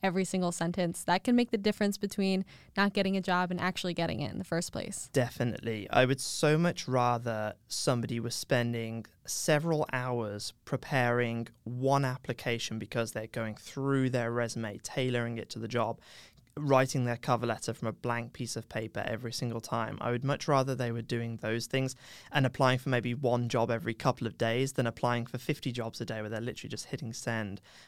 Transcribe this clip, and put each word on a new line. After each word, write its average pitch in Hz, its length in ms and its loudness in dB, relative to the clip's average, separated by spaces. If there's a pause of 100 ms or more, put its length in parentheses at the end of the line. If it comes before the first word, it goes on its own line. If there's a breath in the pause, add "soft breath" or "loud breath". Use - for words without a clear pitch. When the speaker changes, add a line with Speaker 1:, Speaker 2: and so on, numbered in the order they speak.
Speaker 1:
every 185 220 2
single 180 260 0
sentence, 175 540 0
that 180 180 4
can 240 140 4
make 240 160 4
the 214 60 2
difference 202 400 2
between 190 460 0 (320 loud breath)
not 202 180 4
getting 196 220 2
a 190 40 0
job 180 320 2
and 180 80 -2
actually 180 340 -2
getting 165 260 0
it 147 120 -4
in - 60 -6
the - 60 -4
first 170 280 -2
place. - 400 -6
Speaker 2:
Definitely. 117 800 0
I 131 140 8
would 131 160 2
so 156 380 2
much 170 300 0
rather 120 640 2 (140)
somebody 120 500 0
was 117 160 -4
spending 117 720 0 (180)
several 151 680 2
hours 120 600 -2 (120)
preparing 120 840 2 (160)
one 135 420 2
application 120 760 -2
because 113 320 -2
they're 110 160 -6
going 110 260 -4
through 135 560 0
their 120 220 0
resume, 117 520 -2
tailoring 120 540 -2
it - 120 -8
to - 80 -10
the 110 100 -6
job, 117 320 0 (580 loud breath)
writing 135 480 4
their 120 100 0
cover 120 300 0
letter 113 260 -2
from 117 160 -4
a 104 40 -2
blank 117 420 -4
piece 120 220 -6
of 113 120 -10
paper 110 380 -6
every 113 260 -4
single 117 260 -4
time. 113 440 -4
I 120 80 0
would 123 120 -2
much 135 240 0
rather 135 280 2
they 123 180 -2
were 117 80 -4
doing 117 380 -4
those 113 260 -2
things 131 320 -2 (340 loud breath)
and 139 140 2
applying 127 340 4
for 131 120 -4
maybe 120 240 0
one 120 340 2
job 117 220 2
every 117 240 -2
couple 123 320 0
of 107 100 -6
days 123 380 0
than 123 120 2
applying 120 380 0
for 127 140 -8
fifty 131 340 -4
jobs 117 300 -6
a - 20 -4
day 110 160 -6
where 107 80 -4
they're 110 140 -4
literally - 260 -8
just 110 160 -8
hitting - 300 -8
send 110 480 -4 (260 loud breath)